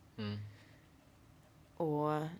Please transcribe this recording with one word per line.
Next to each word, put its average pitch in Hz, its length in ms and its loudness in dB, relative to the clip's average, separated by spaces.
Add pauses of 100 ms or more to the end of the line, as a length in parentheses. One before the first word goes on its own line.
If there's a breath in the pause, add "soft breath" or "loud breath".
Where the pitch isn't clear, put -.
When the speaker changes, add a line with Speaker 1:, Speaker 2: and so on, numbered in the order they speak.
(180)
Speaker 1:
Mm. 104 200 -2 (1400 loud breath)
Speaker 2:
Och 151 520 2 (120)